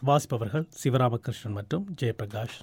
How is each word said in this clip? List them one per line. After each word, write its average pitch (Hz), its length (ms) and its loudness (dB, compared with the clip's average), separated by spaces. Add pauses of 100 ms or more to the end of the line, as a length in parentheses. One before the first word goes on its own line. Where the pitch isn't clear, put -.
வாசிப்பவர்கள் 135 640 2 (100)
சிவராமகிருஷ்ணன் 120 800 0
மற்றும் 147 280 -4 (100)
ஜெயபிரகாஷ் 110 680 -4